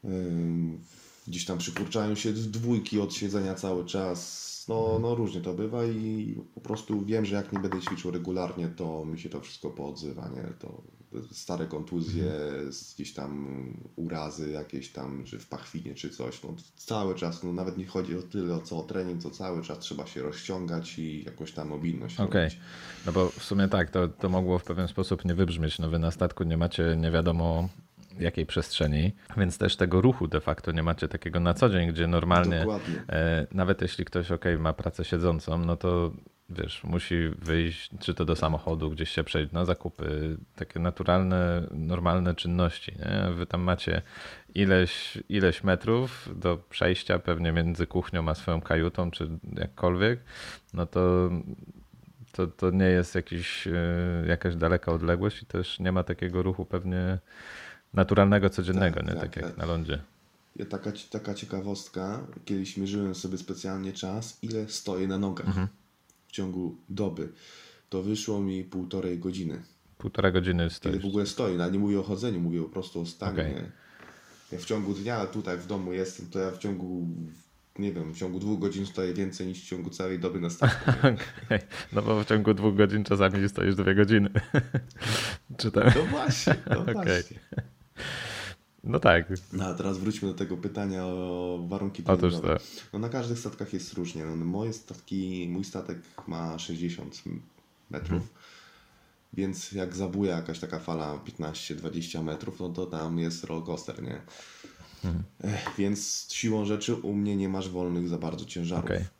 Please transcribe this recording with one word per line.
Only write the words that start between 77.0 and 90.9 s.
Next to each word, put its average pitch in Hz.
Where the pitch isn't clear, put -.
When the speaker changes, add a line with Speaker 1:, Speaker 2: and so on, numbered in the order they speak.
Speaker 1:
nie 101
wiem, 82
w 82
ciągu 92
dwóch 104
godzin 98
stoję 92
więcej 95
niż 92
w -
ciągu 87
całej 92
doby 90
na 85
statku, -
nie? 139
Speaker 2:
<laughs> -
Okej. 107
No 104
bo 107
w -
ciągu 107
dwóch 98
godzin 104
czasami 98
stoisz 95
dwie 95
godziny. 101
<laughs> -
Czy 110
tam? -
Speaker 1:
No 147
właśnie, -
no -
Speaker 2:
<laughs> -
Okej. 190
Speaker 1:
właśnie. 90
Speaker 2:
No 135
tak. 85
Speaker 1:
No 92
a 87
teraz 92
wróćmy 101
do 92
tego 90
pytania 98